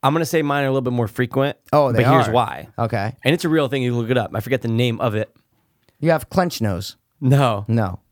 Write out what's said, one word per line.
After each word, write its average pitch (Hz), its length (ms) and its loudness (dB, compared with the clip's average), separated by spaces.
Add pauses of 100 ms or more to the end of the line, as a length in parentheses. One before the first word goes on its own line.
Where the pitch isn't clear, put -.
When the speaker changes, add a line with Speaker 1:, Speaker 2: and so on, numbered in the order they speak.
Speaker 1:
I'm 135 120 2
gonna 160 120 0
say 160 160 0
mine 143 220 0
are 135 40 0
a - 40 0
little 135 100 0
bit 123 120 -2
more 120 140 0
frequent. 131 500 -2 (140)
Speaker 2:
Oh, 143 200 4
they 110 120 2
Speaker 1:
but 127 80 4
here's 151 160 4
Speaker 2:
are. 107 40 -2
Speaker 1:
why. 110 380 -2 (100)
Speaker 2:
Okay. 110 440 -2
Speaker 1:
And 131 120 2
it's 175 100 -6
a 165 40 0
real 151 200 2
thing. 131 140 -2
You 120 120 0
look 117 140 -2
it 127 80 2
up. 110 160 -2
I 107 60 -2
forget 123 240 -4
the 117 40 -4
name 113 320 0
of 117 140 -2
it. 107 180 -4 (680)
Speaker 2:
You 156 100 0
have 160 220 0
clenched 180 280 -2
nose. 98 360 -4 (260)
Speaker 1:
No. 127 480 4
Speaker 2:
No. 107 320 0 (100)